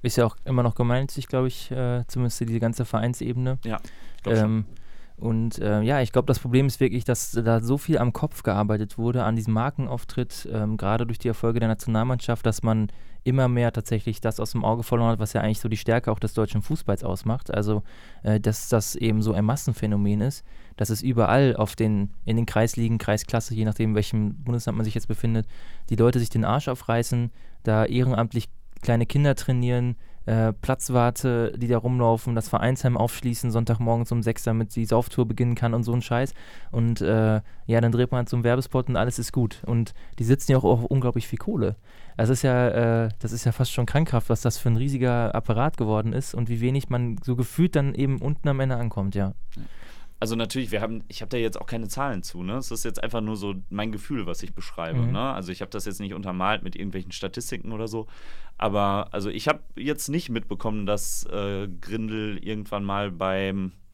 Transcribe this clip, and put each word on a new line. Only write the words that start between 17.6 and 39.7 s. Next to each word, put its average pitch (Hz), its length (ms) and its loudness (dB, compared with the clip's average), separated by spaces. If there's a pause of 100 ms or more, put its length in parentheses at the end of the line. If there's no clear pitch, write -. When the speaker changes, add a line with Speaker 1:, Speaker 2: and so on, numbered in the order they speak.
Speaker 1:
äh, 107 180 2
dass 107 300 0
das 113 260 2
eben 107 280 2
so 110 100 2
ein 101 100 2
Massenphänomen 104 760 0
ist, 135 240 -2 (300)
dass 107 160 0
es 107 100 -2
überall 123 540 4
auf 107 200 0
den, 107 380 2 (120)
in 113 100 2
den 117 100 2
Kreisligen, 113 540 2
Kreisklasse, - 560 0
je 110 100 2
nachdem, 110 240 2
in 107 60 2
welchem 107 480 0
Bundesland 120 340 -2
man 110 80 0
sich 107 80 -2
jetzt - 140 -2
befindet, 113 400 2 (420)
die 110 60 2
Leute 120 240 6
sich 117 100 0
den 110 160 0
Arsch 131 220 0
aufreißen, 120 640 0 (320)
da 110 220 4
ehrenamtlich 120 640 2 (340)
kleine 117 240 4
Kinder 143 260 4
trainieren, 123 640 2 (320)
äh, 113 240 4
Platzwarte, 123 1080 2
die 120 100 -2
da 120 100 4
rumlaufen, 117 580 2
das 110 140 -2
Vereinsheim 123 480 2
aufschließen, 120 520 0
Sonntagmorgens 117 600 2
um 117 100 2
sechs, 113 220 0
damit 113 320 0
die 113 100 0
Sauftour 117 400 2
beginnen 120 300 2
kann 117 180 0
und 117 100 0
so 120 100 0
ein 123 80 2
Scheiß. 123 320 0 (360)
Und, 117 300 2
äh, 107 420 4 (240)
ja, 117 160 4
dann 117 120 4
dreht 120 180 4
man 127 80 2
halt 120 100 -2
so 123 60 0
einen 120 80 0
Werbespot 127 460 2
und 123 80 2
alles 120 220 0
ist 120 120 -4
gut. - 340 0
Und 117 280 0 (260)